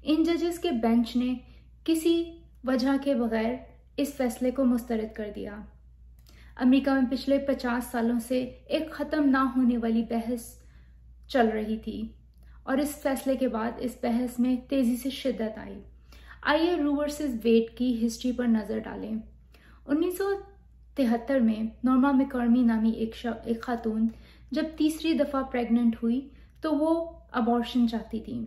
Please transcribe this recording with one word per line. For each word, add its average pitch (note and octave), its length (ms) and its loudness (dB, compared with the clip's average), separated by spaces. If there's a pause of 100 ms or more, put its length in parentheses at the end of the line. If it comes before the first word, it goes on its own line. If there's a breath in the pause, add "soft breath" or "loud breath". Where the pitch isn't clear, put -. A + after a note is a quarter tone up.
इन D#4 200 2
जजेस E4+ 340 0
के F4 120 -2
बेंच A#3 460 2
ने B3 240 -2 (460 soft breath)
किसी E4 560 0 (220)
वजह B3+ 320 2
के C#4 180 0
बगैर A#3 440 -2 (400)
इस C#4 180 -4
फैसले B3+ 340 0
को C4 140 0
मुस्तरद A#3 520 0
कर G#3 140 -8
दिया। G#3 340 -12 (960 soft breath)
अमेरिका C4+ 340 4
में C4 140 2
पिछले C4+ 300 2
पचास B3+ 540 -2
सालों A#3 260 0
से B3+ 220 -2 (300)
एक D#4 220 -2
ख़त्म D4 360 0
ना C4 120 4 (160)
होने B3 200 4
वाली A3+ 260 0
बहस A#3 440 -4 (840 soft breath)
चल A#3 180 4
रही G#3+ 300 -2
थी G#3 200 -8 (680 soft breath)
और C4+ 140 0
इस C#4+ 220 -2
फैसले C4+ 340 0
के C4 120 0
बाद A3 300 -4
इस A#3 240 -6
बहस A#3+ 380 -2
में B3+ 160 4 (100)
तेज़ी B3+ 300 2
से C4+ 140 -4
शिद्दत A3 480 -4
आई। G3+ 180 -14 (680 loud breath)
आइए E4 320 4
रू D4 160 2
वर्सेस C#4+ 520 -2
वेड A3+ 320 4
की B3 180 0
हिस्ट्री A3+ 380 -2
पर B3 140 -2
नज़र A3 340 0
डालें। G#3+ 420 -8 (680 soft breath)
उन्नीस E4+ 300 0
सौ G4 140 -2 (640)
तिहत्तर B3 440 2
में A3 300 0 (140)
नॉर्मा C4 280 4
मैकॉर्मी B3+ 520 4
नामी A3+ 280 4
एक A3 220 -4
श-, - 120 -10 (200)
एक A3+ 160 -4
खातून A3+ 480 -2 (420 loud breath)
जब D4+ 240 -2
तीसरी D#4 380 0
दफ़ा C4+ 280 0
pregnant A#3 600 2
हुई A#3+ 280 -2 (320 loud breath)
तो D#4 100 -2
वो D#4 220 2 (400)
abortion A#3+ 520 2
चाहती A3+ 340 -4
थी। A3 260 -10